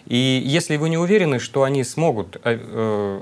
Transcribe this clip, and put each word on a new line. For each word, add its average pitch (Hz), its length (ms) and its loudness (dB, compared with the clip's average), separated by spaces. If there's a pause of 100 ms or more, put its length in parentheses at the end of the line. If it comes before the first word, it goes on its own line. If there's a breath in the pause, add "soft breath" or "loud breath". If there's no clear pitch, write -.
И 120 100 -2 (280)
если 151 320 0
вы 156 120 0
не 165 100 0
уверены, 175 420 2
что - 220 0
они 135 220 2
смогут, 120 600 -2
э, 117 160 0
э, 104 600 -2